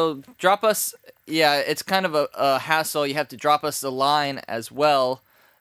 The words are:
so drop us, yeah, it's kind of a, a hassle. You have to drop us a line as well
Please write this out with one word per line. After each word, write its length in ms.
so 140
drop 260
us, 300
yeah, 320
it's 260
kind 220
of 100
a, 200
a 240
hassle. 480
You 80
have 140
to 80
drop 260
us 200
a 60
line 580
as 240
well 500